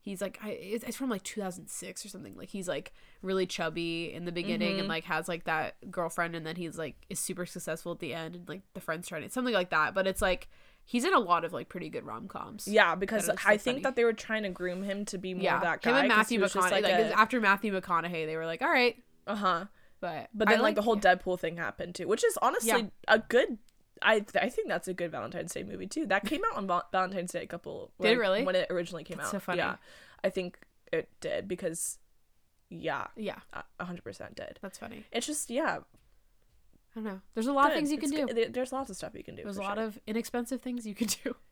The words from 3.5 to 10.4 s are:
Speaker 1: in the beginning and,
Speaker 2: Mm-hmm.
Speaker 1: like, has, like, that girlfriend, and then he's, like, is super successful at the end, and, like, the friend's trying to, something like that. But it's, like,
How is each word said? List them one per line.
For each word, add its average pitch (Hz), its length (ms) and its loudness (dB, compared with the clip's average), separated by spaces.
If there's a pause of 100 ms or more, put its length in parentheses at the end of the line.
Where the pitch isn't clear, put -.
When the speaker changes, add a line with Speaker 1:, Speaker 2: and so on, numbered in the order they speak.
Speaker 1:
in 170 140 -8
the 175 60 -4
beginning 175 400 0
and, 190 80 0
Speaker 2:
Mm-hmm. 160 100 -2
Speaker 1:
like, 160 140 -2
has, 165 220 -2
like, 170 180 -6
that 156 460 -2
girlfriend, 175 460 -2
and 160 100 -6
then 165 100 -6
he's, 165 200 -8
like, 151 200 -8 (120)
is 185 100 -6
super 175 280 -4
successful 170 460 -6
at 170 80 -8
the 143 120 -6
end, 165 240 -8
and, 175 100 -14
like, 185 140 -10 (140)
the 185 80 -10
friend's 170 260 -6
trying 156 140 -6
to, - 80 -12
something 247 240 0
like 180 160 2
that. 156 240 4
But 190 120 4
it's, 190 140 0
like, 185 280 0 (360)